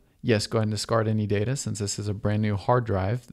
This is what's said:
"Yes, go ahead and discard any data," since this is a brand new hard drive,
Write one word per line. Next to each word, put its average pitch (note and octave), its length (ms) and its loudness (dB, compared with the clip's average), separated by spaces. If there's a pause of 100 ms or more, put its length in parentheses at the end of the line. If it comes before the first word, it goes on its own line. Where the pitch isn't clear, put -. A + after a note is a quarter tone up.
(220)
"Yes, G#2+ 240 2
go - 120 -2
ahead A2 80 2
and G#2+ 60 -2
discard A2 360 0
any G#2+ 180 0
data," G#2 300 0
since G#2+ 240 -6
this G2+ 180 -4
is G2+ 80 -4
a G#2 80 -2
brand G#2+ 280 0
new G#2+ 120 2
hard A#2+ 300 2
drive, G2+ 480 -2